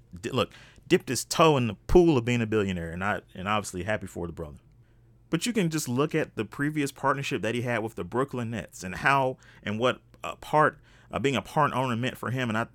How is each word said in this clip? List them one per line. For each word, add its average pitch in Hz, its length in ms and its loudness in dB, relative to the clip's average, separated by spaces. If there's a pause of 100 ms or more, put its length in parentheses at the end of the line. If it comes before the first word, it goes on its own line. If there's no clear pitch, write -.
(220)
di-, - 100 -6
look, 113 200 0 (340)
dipped 170 220 2
his 131 160 -2
toe 160 320 4
in 123 120 2
the 98 80 -4 (120)
pool 170 300 8
of 117 80 2
being 120 160 2
a 110 40 0
billionaire, 98 440 0
and 87 120 -8
I, 98 200 0 (120)
and 92 140 -8
obviously 101 360 -2
happy 101 220 -2
for 87 220 -8
the 82 60 -10
brother. 76 240 -12 (720)
But 160 160 -2
you 240 80 -2
can 190 160 2
just 156 180 -4
look 131 260 0
at 156 220 -2
the 113 80 0
previous 143 480 -2
partnership 135 500 -2
that 113 140 -2
he 120 60 -2
had 120 220 -2
with 110 120 -8
the 92 80 -6
Brooklyn 117 480 -4
Nets - 320 -10
and 90 120 -8
how 135 420 2 (260)
and 104 160 -4
what 120 220 0 (240)
a 82 100 -8
part, - 420 2 (320)
uh, 87 100 -4
being 131 180 0
a 98 40 0
part 147 300 0
owner 127 240 0
meant 123 220 -4
for 110 120 -6
him. 127 200 -2
And 107 80 0
I, 113 160 -2